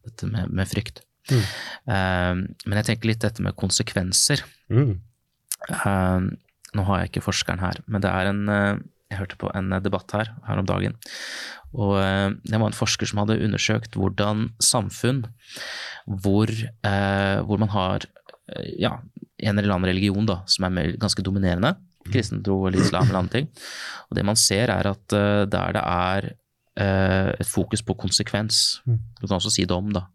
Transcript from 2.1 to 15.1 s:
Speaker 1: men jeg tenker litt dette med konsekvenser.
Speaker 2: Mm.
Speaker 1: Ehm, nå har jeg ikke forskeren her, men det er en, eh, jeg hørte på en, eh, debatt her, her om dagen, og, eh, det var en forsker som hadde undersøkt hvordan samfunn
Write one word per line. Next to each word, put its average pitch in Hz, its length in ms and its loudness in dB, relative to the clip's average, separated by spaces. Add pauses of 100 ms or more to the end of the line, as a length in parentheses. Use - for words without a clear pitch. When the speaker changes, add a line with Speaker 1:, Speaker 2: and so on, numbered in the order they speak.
Speaker 1:
men 104 120 0
jeg 107 80 2
tenker 113 220 0
litt 113 120 0
dette 104 220 -2
med 98 140 -2
konsekvenser. - 880 0 (280)
Speaker 2:
Mm. 113 260 4 (720)
Speaker 1:
Ehm, 92 600 2 (440)
nå 101 100 0
har 95 180 2
jeg 90 100 -4
ikke 90 160 -2
forskeren 90 320 -2
her, 90 260 -2
men 101 140 -2
det 92 100 2
er 92 220 0
en, 101 160 -2
eh, 101 300 2 (320)
jeg 98 100 -6
hørte - 180 -8
på 98 160 -4
en, 95 180 -2
eh, 92 80 0
debatt 98 320 -2
her, 107 200 -2 (140)
her 101 120 0
om 98 80 0
dagen, 98 280 0 (800)
og, 101 260 2
eh, 98 300 2 (120)
det 110 160 0
var 110 80 4
en 107 60 0
forsker - 340 -2
som 104 140 -2
hadde 104 240 2
undersøkt 110 500 0
hvordan 104 540 0 (120)
samfunn 117 640 0 (800)